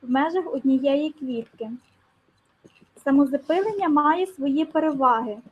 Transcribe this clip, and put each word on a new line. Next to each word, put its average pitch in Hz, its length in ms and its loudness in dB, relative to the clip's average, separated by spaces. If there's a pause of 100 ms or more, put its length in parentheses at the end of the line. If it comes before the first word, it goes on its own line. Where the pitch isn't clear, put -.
в 247 80 -12
межах 320 440 0
однієї 277 560 0
квітки. 233 600 -10 (1300)
Самозапилення 311 840 0
має 302 380 2
свої 285 380 -2
переваги. 262 760 0 (140)